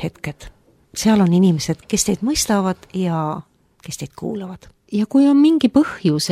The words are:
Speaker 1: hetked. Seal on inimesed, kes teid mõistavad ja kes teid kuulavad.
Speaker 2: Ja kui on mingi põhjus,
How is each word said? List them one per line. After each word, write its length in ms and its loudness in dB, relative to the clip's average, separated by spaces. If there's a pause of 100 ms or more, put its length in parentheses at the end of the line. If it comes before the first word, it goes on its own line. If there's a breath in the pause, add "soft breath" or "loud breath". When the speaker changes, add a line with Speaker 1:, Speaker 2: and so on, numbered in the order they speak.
Speaker 1:
hetked. 480 -12 (420)
Seal 300 2
on 100 4
inimesed, 540 2
kes 200 -2
teid 180 -2
mõistavad 680 -2
ja 480 -4 (400)
kes 200 -14
teid 140 -12
kuulavad. 520 -12 (240)
Speaker 2:
Ja 160 0
kui 160 2
on 160 4
mingi 320 4
põhjus, 600 -2